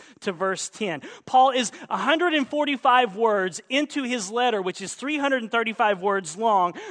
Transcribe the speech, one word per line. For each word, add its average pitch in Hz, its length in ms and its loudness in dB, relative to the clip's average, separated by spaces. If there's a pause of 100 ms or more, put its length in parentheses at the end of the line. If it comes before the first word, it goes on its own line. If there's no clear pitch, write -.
(220)
to 208 100 -4
verse 185 380 -4
ten. 170 320 -6 (260)
Paul 262 240 6
is 247 200 0 (180)
a - 80 -2
hundred 311 360 2
and 285 160 0
forty-five 254 680 2
words 202 540 0
into 294 320 -2
his 233 300 -4
letter, 233 300 0
which 180 200 -6
is 185 140 -10
three 294 240 -4
hundred 269 240 0
and 214 80 -10
thirty-five 220 500 0
words 185 360 -2
long, 196 360 2 (180)